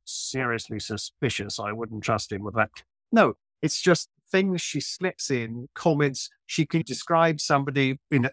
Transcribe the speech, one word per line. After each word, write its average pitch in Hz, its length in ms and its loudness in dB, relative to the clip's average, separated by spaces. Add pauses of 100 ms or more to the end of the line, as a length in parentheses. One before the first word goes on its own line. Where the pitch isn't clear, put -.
seriously 117 760 -4
suspicious. - 800 -4
I 104 100 -4
wouldn't 110 320 -8
trust 110 300 -2
him 101 100 -6
with 104 140 -8
that." 107 140 2 (420)
No, 196 220 6 (280)
it's - 180 0
just - 280 2 (200)
things 190 320 2
she - 200 -4
slips - 500 -6
in, 120 460 -4
comments. 143 520 2 (180)
She 156 200 0
can 165 160 0
describe 165 580 2
somebody 139 580 2 (120)
in 131 140 4
a, 131 80 -2